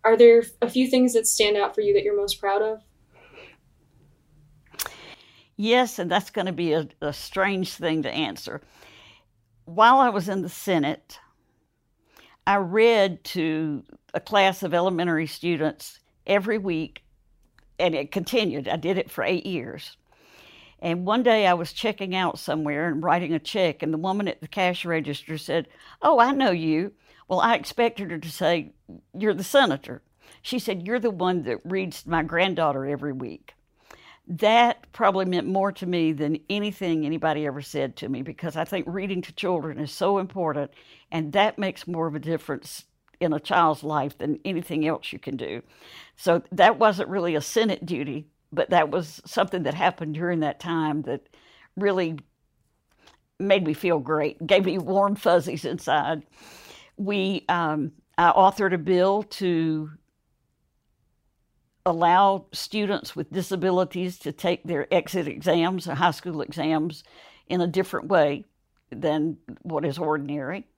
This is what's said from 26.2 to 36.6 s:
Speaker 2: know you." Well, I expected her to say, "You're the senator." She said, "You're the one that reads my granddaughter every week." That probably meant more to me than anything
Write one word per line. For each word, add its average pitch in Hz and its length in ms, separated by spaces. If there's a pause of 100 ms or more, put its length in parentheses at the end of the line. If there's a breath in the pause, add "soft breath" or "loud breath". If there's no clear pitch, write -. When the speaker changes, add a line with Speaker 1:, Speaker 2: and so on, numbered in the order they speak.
Speaker 2:
know 269 180
you." 165 420 (360 soft breath)
Well, 185 120
I 233 140
expected 220 560
her 165 80
to 160 120
say, 165 420 (440)
"You're 202 180
the 185 100
senator." 165 580 (400 soft breath)
She 254 160
said, 185 280
"You're 240 120
the 226 120
one 180 340
that 113 200
reads 185 420
my 165 160
granddaughter 156 640
every 143 260
week." 127 420 (720 soft breath)
That 226 680
probably 190 320
meant 180 240
more 190 240
to 190 140
me 170 260
than 147 260 (100)
anything 196 560